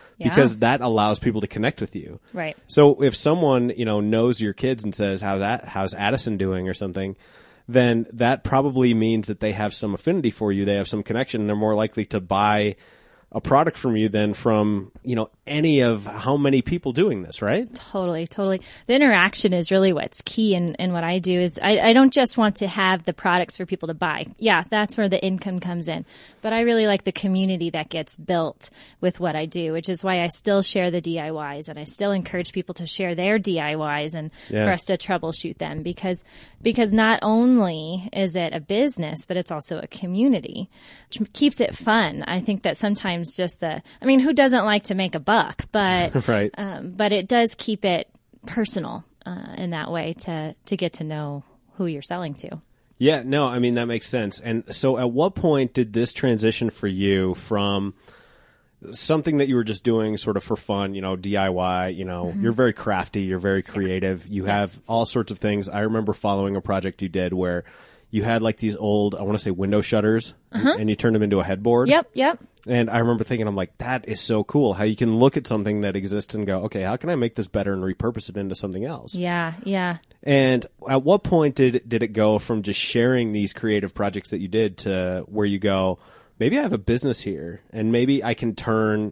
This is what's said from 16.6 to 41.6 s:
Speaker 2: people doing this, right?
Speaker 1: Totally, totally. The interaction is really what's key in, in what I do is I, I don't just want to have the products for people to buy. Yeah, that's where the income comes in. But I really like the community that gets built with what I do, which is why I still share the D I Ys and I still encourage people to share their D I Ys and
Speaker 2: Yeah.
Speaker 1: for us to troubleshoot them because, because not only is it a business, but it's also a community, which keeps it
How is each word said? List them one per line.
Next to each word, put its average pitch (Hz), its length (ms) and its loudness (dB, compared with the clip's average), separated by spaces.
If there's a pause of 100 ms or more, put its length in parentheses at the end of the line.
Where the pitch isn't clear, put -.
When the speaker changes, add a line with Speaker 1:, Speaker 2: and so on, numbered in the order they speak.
Speaker 2:
people 147 320 -2
doing 139 300 0
this, - 180 -10
right? 165 340 0
Speaker 1:
Totally, 175 500 -6
totally. 190 360 -2 (260)
The 240 80 4
interaction 208 580 4
is 175 160 0
really 190 220 4
what's - 300 -4
key 214 340 0
in, 175 200 -2
in 180 180 -4
what 170 100 -2
I 175 160 0
do 180 220 0
is 175 200 -2
I, 208 180 2
I 226 140 6
don't 262 200 8
just 254 240 2
want 214 200 2
to 196 100 -2
have 185 360 0
the 180 100 -4
products 180 440 0
for 185 80 -6
people 170 220 -6
to 165 60 -4
buy. 160 340 -4 (100)
Yeah, 196 320 2
that's 214 280 0
where 208 120 0
the 185 140 0
income 185 360 -4
comes 175 300 -6
in. 160 160 -6 (360)
But 220 120 -4
I 226 80 0
really 233 260 4
like 202 160 2
the 190 80 -2
community 190 600 0
that 156 180 -6
gets 160 260 -6
built 165 540 -4 (320)
with 180 180 -2
what 170 160 -2
I 156 100 -2
do, 160 280 -4
which 165 160 -4
is 180 160 -4
why 185 160 0
I 175 60 0
still 196 340 0
share 185 280 0
the 175 120 -2
D 165 180 -4
I 151 380 -8
Ys 151 100 -10
and 151 100 -12
I 147 60 -12
still 202 280 -2
encourage 180 420 -4
people 180 220 -6
to 170 100 -8
share 175 280 -2
their 190 260 2
D 180 200 0
I 151 440 -2
Ys 156 100 -8
and 156 180 -8 (180)
Speaker 2:
Yeah. 107 160 2
Speaker 1:
for 202 60 4
us 175 140 -2
to 185 120 0
troubleshoot 165 600 -4
them 151 260 -6
because, 175 400 -6 (380)
because 226 320 2
not 220 280 4
only 196 920 2
is 185 240 0
it 165 160 -2
a 160 80 -6
business, 175 640 -2
but 180 100 -4
it's 180 160 -4
also 156 280 -6
a - 80 -10
community, 196 840 -2 (400)
which - 240 -6
keeps - 260 2
it - 160 0